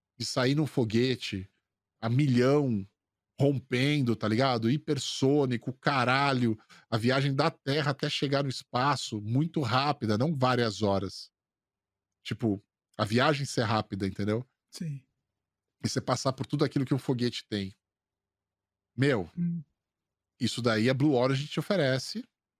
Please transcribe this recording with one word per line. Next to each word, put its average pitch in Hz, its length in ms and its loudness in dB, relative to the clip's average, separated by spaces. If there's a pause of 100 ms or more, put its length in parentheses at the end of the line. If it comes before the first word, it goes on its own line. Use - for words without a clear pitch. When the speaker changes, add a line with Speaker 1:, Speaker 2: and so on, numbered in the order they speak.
(180)
Speaker 1:
de 117 60 -8
sair 131 300 0
num 151 120 2
foguete 113 800 -2 (520)
a 113 80 -4
milhão, 127 760 2 (540)
rompendo, 135 760 2
tá 107 140 -2
ligado? 117 420 2
Hipersônico, 135 1040 0
caralho. 127 840 2 (320)
A 117 60 0
viagem 135 380 2
da 147 160 2
Terra 143 420 -2
até 147 180 -4
chegar 139 320 0
no 139 60 -2
espaço, 123 720 -2
muito 135 420 0
rápida, 127 560 0
não 147 180 0
várias 120 460 0
horas. 98 480 -2 (920)
Tipo, 104 380 -2 (340)
a 107 80 -2
viagem 135 420 0
ser - 160 -2
rápida, 104 440 -2
entendeu? 104 400 -4 (240)
Speaker 2:
Sim. 147 320 -10 (840)
Speaker 1:
E 110 40 -2
você 127 120 -4
passar 131 320 -2
por - 140 -8
tudo 151 180 0
aquilo 135 200 0
que 143 100 -2
um 131 40 0
foguete 120 500 -4
tem. 98 260 -6 (1200)
Meu, 120 400 2
Speaker 2:
Hum. 170 260 -4 (760)
Speaker 1:
isso 120 240 -2
daí 113 280 2
a 131 40 2
Blue 139 200 2
Origin 135 320 2
te - 120 -10
oferece, 156 640 -2 (360)